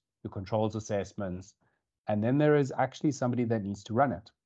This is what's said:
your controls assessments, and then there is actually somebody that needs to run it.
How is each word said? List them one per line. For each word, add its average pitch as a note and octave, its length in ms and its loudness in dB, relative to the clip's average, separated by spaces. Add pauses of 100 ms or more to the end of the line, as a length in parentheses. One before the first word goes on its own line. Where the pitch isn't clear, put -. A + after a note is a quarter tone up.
(240)
your G#2 60 -10
controls G#2+ 440 -2
assessments, G2 800 -6 (540)
and G#2+ 160 0
then B2+ 140 2
there D3+ 180 6
is C#3 200 2
actually C3 360 0
somebody B2 320 0
that A2 180 0
needs G2 220 -6
to G#2+ 100 -6
run B2+ 180 4
it. E2+ 180 -10 (160)